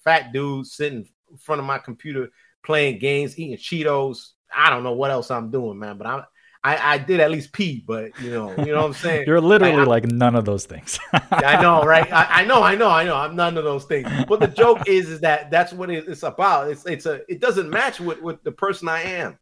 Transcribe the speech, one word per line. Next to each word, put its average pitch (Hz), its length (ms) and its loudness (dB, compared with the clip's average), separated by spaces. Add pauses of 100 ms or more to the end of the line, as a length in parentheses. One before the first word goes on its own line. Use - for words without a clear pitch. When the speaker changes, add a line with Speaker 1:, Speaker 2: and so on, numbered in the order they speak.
Speaker 1:
fat 156 300 0
dude 135 340 -6
sitting 139 400 -8 (240)
in 143 60 -20
front 151 240 -6
of 135 60 -10
my 139 100 -4
computer 131 540 -12 (340)
playing 147 340 0
games, 139 400 -4
eating 143 200 -12
Cheetos. 143 720 -4 (260)
I 151 140 4
don't 123 140 0
know 123 80 -4
what 139 180 -2
else 127 200 -4
I'm 113 200 -6
doing, 117 280 -6
man, 104 200 -14
but 104 80 -12
I'm, 131 160 -8 (420)
I, 147 300 0
I - 20 2
did 165 240 0
at 151 100 6
least 156 220 -8
pee, 151 340 -4
but, 110 340 -8
you 123 100 -10
know, 107 260 -8
you 151 160 -4
know 147 40 0
what 156 100 2
I'm 147 80 -6
saying? 160 300 -2
Speaker 2:
<laughs> - 20 -4
You're 160 140 4
literally 185 340 6
Speaker 1:
Like, 143 80 4
I'm 131 60 4
Speaker 2:
like 117 180 2
none 120 280 2
of 110 120 0
those 101 180 -4
things. - 400 -12
<laughs> - 80 -8
Speaker 1:
I 151 480 2
know, 170 220 6
right? 160 280 6
I, 170 320 4
I - 40 0
know, 240 160 6
I 185 120 4
know, 220 140 2
I 165 160 4
know. 165 120 0
I'm 151 200 -4
none 170 220 0
of 151 60 -4
those 139 200 -4
things. 139 240 -4 (200)
But 214 120 2
the 220 60 6
joke 226 420 4
is, 185 220 2
is 156 100 -12
that 151 300 0
that's 175 240 2
what 180 160 -8
it, 160 180 -6
it's 165 140 -12
about. 156 480 0
It's, 143 160 -12
it's 160 180 -8
a, 151 240 -4
it 180 120 -10
doesn't 196 280 0
match 220 320 -2
with, 165 220 -8
with 165 220 -10
the 156 80 -6
person 190 360 -6
I 165 140 -4
am. 175 400 -8